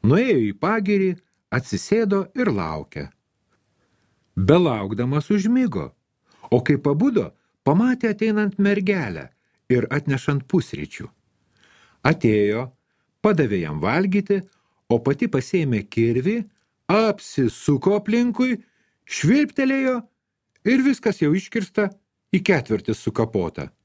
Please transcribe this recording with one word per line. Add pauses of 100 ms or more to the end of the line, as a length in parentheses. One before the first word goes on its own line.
Nuėjo (120)
į
pagirį, (420)
atsisėdo
ir
laukė. (1300)
Belaukdamas
užmigo, (580)
o
kai
pabudo, (360)
pamatė
ateinant
mergelę (420)
ir
atnešant
pusryčių. (1000)
Atėjo, (600)
padavė
jam
valgyti, (500)
o
pati
pasėmė
kirvį, (520)
apsisuko
aplinkui, (480)
švilptelėjo (640)
ir
viskas
jau
iškirsta, (400)
į
ketvirtis
sukapota. (140)